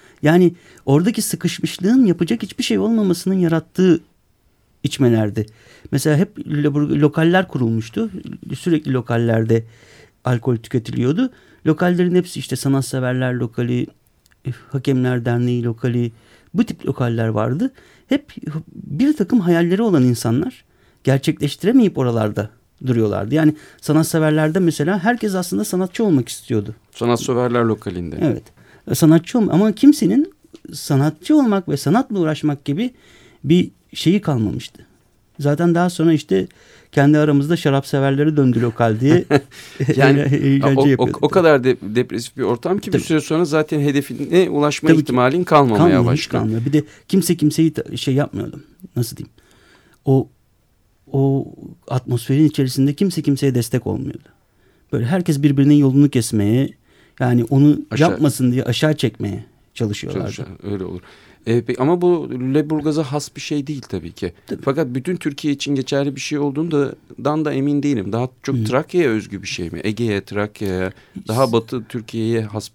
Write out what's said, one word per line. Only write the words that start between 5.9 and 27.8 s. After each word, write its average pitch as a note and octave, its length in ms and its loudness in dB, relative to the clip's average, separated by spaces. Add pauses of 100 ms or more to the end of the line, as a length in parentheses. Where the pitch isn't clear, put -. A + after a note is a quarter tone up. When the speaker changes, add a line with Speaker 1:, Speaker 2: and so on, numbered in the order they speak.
Speaker 1:
Mesela D3 240 2
hep F#3+ 220 -2
Lüleburg-, D3 600 -2
lokaller E3 480 2
kurulmuştu. A#2+ 640 -2 (480)
Sürekli D3+ 340 -2
lokallerde A#2 720 0 (600)
alkol B2 320 0
tüketiliyordu. B2 760 -2 (360)
Lokallerin F3+ 480 0
hepsi F3 260 0
işte C3 160 -6
sanatseverler B2+ 800 -2
lokali, B2 520 -4 (840)
hakemler B2+ 560 -2
derneği A#2+ 400 0
lokali, A#2+ 480 -2 (420)
bu G3 100 0
tip - 220 -8
lokaller A#2 420 -2
vardı. A#2+ 440 -2 (360)
Hep C#4+ 240 -4 (420)
bir C4+ 420 -2
takım G#3+ 240 2
hayalleri F3 420 2
olan E3+ 220 4
insanlar B2 600 -2 (400)
gerçekleştiremeyip F3 920 0
oralarda A2 520 -2 (360)
duruyorlardı. A2 480 0
Yani D#3 200 2 (260)
sanatseverlerde D#3 760 0
mesela E3+ 460 0
herkes A3 300 -2
aslında F#3 300 -4
sanatçı F#3 400 -2
olmak C#3+ 240 2
istiyordu. A2 460 -6 (180)
Speaker 2:
Sanatseverler A#2+ 720 0
lokalinde. F2+ 580 -4